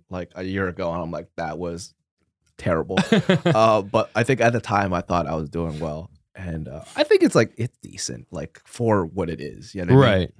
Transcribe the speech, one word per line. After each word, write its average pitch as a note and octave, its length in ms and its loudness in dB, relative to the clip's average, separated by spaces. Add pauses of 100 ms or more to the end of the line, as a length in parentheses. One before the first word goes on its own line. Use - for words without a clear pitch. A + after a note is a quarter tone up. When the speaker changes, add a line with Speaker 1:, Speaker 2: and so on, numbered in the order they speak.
Speaker 1:
like, F2+ 260 -10
a F#2+ 80 -10
year F#2+ 240 -2
ago, F2 260 -4
and F2 80 -4
I'm E2+ 100 -8
like, D2+ 160 -8 (100)
"That D#2+ 220 -6
was E2+ 340 -10 (640)
terrible." F2 460 -2
Speaker 2:
<laughs> - 60 -8 (360)
Speaker 1:
Uh, A2 380 4
but G#2 320 0
I A2 80 2
think A#2 180 0
at A2+ 120 4
the A2+ 80 -2
time G2+ 320 0
I F2 80 0
thought F2 260 0
I E2 80 -4
was D#2 140 -4
doing D#2+ 300 -4
well. D#2 300 -8 (240)
And, E2 360 -8
uh, D2 140 -14 (120)
I D4 80 2
think F#4+ 200 4
it's, C#4 120 4
like, A#2 220 4
it's A#2 220 -6
decent, - 520 -12
like, D#2 340 -12
for G#2+ 400 0
what E2 240 -4
it D#2+ 120 -8
is. B1 340 -14
You F#2 80 -6
know F2 140 4
what C3+ 100 8
I A2 40 4
mean? F#2+ 100 4
Speaker 2:
Right. - 180 -4